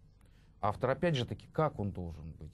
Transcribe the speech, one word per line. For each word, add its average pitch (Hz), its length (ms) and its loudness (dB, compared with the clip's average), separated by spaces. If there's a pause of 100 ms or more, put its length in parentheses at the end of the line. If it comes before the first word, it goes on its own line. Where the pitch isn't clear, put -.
(600)
Автор, 107 300 2
опять 165 240 4
же 120 100 2
таки, - 260 -8
как - 280 2
он 104 120 0
должен 82 480 -8
быть? 76 140 -10